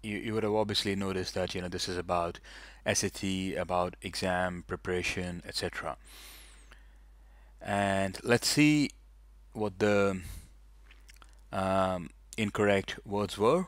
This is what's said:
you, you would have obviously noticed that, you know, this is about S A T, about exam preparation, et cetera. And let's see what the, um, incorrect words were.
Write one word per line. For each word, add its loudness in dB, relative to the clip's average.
you, -4
you -4
would 0
have 0
obviously 0
noticed -4
that, -2
you -4
know, -6
this -6
is -4
about -2
S 2
A 0
T, -2
about -2
exam -2
preparation, -4
et -12
cetera. -6
And 2
let's 4
see 6
what -4
the, 4
um, 2
incorrect 2
words -2
were. 4